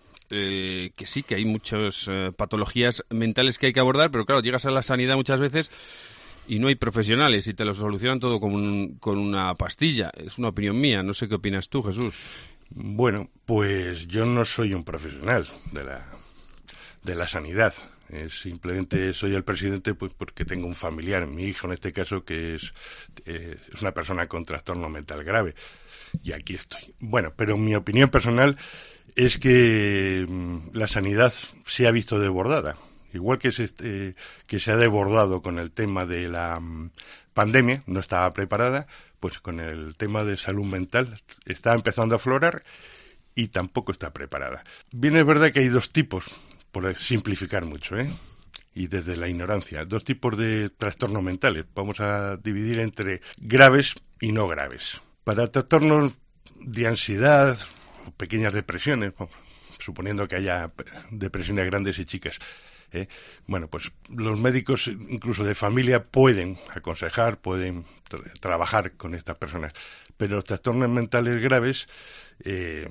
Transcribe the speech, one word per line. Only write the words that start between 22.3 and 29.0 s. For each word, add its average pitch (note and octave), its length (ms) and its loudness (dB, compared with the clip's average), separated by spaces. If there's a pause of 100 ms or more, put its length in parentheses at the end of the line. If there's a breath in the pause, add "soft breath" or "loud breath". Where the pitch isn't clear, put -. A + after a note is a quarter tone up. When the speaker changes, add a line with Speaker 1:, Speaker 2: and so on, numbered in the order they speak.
Speaker 2:
es, - 180 -10 (520 loud breath)
eh, E2 320 -12 (160)
es - 80 -12
una G2 120 -2
persona F2 340 -4
con E2 160 -6
trastorno E2+ 460 -6
mental D2+ 340 -10
grave. F#2+ 320 0 (680 loud breath)
Y F2 100 -8
aquí D2+ 220 -12
estoy. - 440 -14
Bueno, G#2+ 360 -2
pero G#2+ 220 0
mi A2 180 2
opinión A2 340 6
personal B2+ 480 4 (580 loud breath)